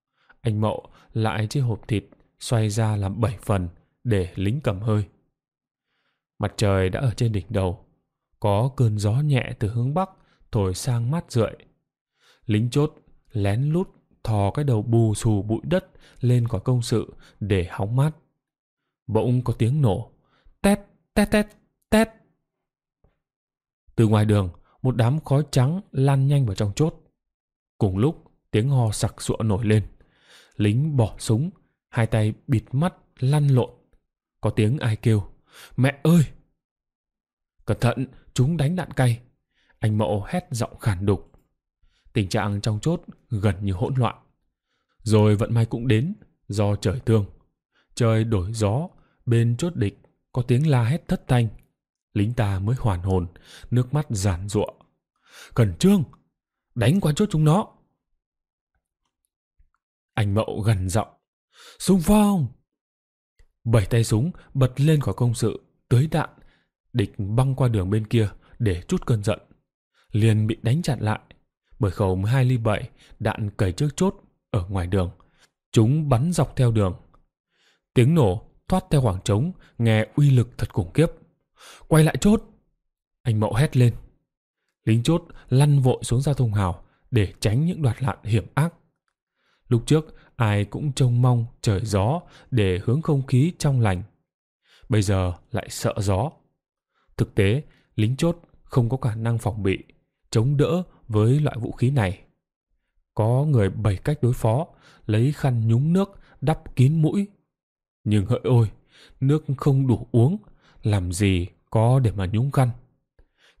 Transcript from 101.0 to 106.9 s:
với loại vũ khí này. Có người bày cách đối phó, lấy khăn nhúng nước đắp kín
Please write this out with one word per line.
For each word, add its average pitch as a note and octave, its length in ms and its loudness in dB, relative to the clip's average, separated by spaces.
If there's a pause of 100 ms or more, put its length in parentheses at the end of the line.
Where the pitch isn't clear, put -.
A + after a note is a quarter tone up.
với A2+ 320 2
loại C#3+ 180 -2
vũ A2 140 -8
khí B2 180 0
này. G#2 340 -2 (880)
Có A#2+ 300 2
người A#2 260 2
bày G#2 260 -2
cách D3 260 -4
đối A#2+ 100 2
phó, A#2+ 340 -2 (400)
lấy A#2 260 2
khăn A#2+ 360 -2
nhúng C3+ 240 2
nước G3 280 -2 (200)
đắp D3+ 360 -4
kín D3+ 260 4